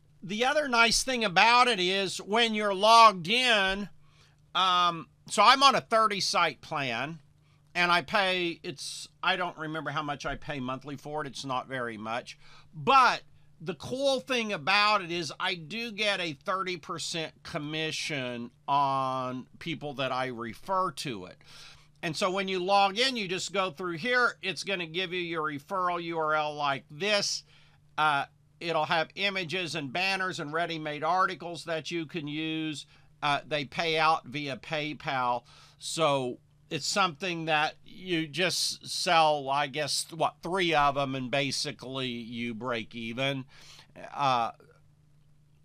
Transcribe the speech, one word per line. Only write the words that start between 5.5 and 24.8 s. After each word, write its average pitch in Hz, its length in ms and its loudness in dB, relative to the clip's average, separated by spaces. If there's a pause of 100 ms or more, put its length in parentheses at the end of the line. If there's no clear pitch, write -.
on 269 100 8
a 175 80 2
thirty 214 380 2
site 170 420 0
plan, 139 560 -4 (560)
and 175 180 4
I 175 120 4
pay, 185 580 0
it's, - 460 -12 (160)
I 180 140 2
don't 175 200 -4
remember 156 320 -6
how 156 140 -4
much 147 240 -6
I 139 80 -4
pay 143 240 -8
monthly 131 380 -8
for 151 240 -6
it. 139 60 -6
It's 131 180 -12
not 127 220 -4
very 120 300 -6
much. 110 400 -8 (380)
But 214 460 4 (380)
the 170 140 -8
cool 269 460 -2
thing 233 340 -2
about 202 480 2
it 170 100 -8
is 170 280 -4
I 185 160 -2
do 208 360 -10
get 202 280 -2
a 170 140 -4
thirty 185 440 -6
percent 160 640 -8
commission 147 1120 -6 (160)
on 131 800 0 (100)
people 147 380 -8
that 131 160 -2
I 131 160 -2
refer 131 640 -4
to 107 340 -8
it. 87 120 -20 (640)
And 170 120 -4
so 196 140 0
when 190 180 -2
you 185 160 -2
log 196 360 4
in, 262 160 2
you 208 120 -4
just 170 240 -6
go 190 200 -2
through 180 260 -6
here. 240 460 0
It's 190 200 -6
gonna 180 220 -4